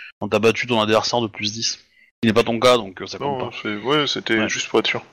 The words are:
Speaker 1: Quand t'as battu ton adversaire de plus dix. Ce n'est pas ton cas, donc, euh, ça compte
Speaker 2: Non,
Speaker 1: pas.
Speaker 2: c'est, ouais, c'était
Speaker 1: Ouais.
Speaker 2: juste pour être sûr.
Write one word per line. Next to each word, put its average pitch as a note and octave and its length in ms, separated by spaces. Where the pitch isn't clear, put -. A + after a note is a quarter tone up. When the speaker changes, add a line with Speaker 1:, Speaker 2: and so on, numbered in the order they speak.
Speaker 1:
Quand G#2 80
t'as G#2+ 100
battu A2+ 300
ton A#2 120
adversaire G#2+ 400
de A2+ 60
plus G#2 260
dix. A2+ 280
Ce A#2 60
n'est G#2+ 40
pas A2+ 120
ton A#2 160
cas, B2 160
donc, G2 260
euh, F#2+ 60
ça F#2+ 100
compte C3+ 220
Speaker 2:
Non, A#2 100
Speaker 1:
pas. - 100
Speaker 2:
c'est, G#2 180
ouais, C#3 280
c'était A2+ 320
Speaker 1:
Ouais. G#2+ 100
Speaker 2:
juste - 200
pour A2+ 100
être A2 80
sûr. - 160